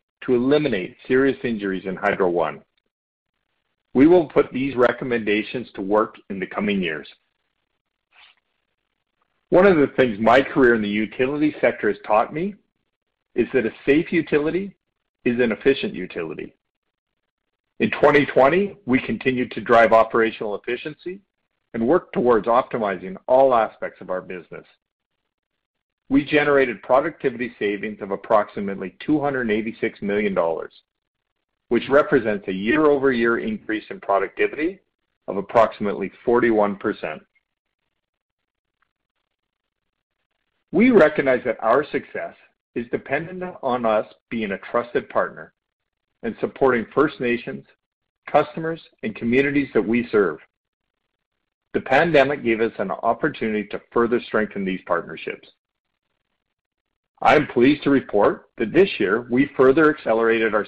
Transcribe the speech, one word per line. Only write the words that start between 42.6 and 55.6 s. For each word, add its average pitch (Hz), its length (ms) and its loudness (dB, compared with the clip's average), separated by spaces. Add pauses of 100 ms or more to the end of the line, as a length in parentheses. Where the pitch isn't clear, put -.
is 117 160 -6
dependent 160 520 -6 (200)
on 123 220 -2
us 110 220 0 (240)
being 107 220 -6
a 92 60 -6
trusted 120 520 -6
partner 82 420 -6 (720)
and 113 180 -8
supporting 120 540 0
First 151 260 0
Nations, 127 440 -6 (680)
customers, 165 500 -2 (220)
and 107 120 -8
communities 139 600 0
that 107 120 2
we 117 240 0
serve. 90 280 2 (1400)
The - 60 -2
pandemic 143 600 2
gave 117 180 0
us 113 180 0
an 98 120 -4
opportunity 113 800 -4
to - 120 -10 (120)
further 117 280 0
strengthen 104 440 -4
these 92 220 -4
partnerships. 82 640 -8 (1700)